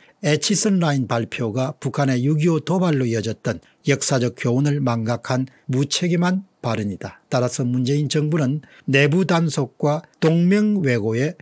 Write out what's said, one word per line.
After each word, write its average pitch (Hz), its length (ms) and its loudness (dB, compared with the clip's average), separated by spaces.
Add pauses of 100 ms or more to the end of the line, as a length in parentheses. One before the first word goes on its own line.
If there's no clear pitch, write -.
(240)
에치슨 196 560 2
라인 143 280 0
발표가 120 720 -4
북한의 131 460 0
육이오 156 360 2
도발로 165 440 0
이어졌던 113 560 -4 (260)
역사적 127 500 0
교훈을 143 440 0
망각한 120 640 -2 (220)
무책임한 175 760 0 (180)
발언이다. 107 680 -6
따라서 123 340 0
문재인 127 460 0
정부는 151 520 0 (220)
내부 143 420 4
단속과 156 760 0 (180)
동맹 185 640 2
왜곡에 120 580 0